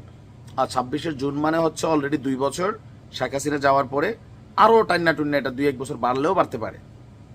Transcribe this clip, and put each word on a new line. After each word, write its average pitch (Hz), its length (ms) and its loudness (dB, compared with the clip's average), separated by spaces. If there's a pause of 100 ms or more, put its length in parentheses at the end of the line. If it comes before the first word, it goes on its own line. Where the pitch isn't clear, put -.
(580)
আর 131 100 0
ছাব্বিশে 131 460 0
জুন 139 200 -4
মানে 156 240 0
হচ্ছে 165 300 0
already 147 300 0
দুই 135 180 -2
বছর 143 380 -2 (400)
শেখ 127 200 -4
হাসিনা 143 240 -2
যাওয়ার 139 280 4
পরে, 147 320 -2 (380)
আরও 220 280 6
টান্না 170 300 2
টুন্না 147 240 -2
এটা 135 120 -2
দুই 131 180 -2
এক 135 100 0
বছর 131 200 -8
বাড়লেও 131 360 0
বাড়তে 160 240 0
পারে, 107 200 -8 (580)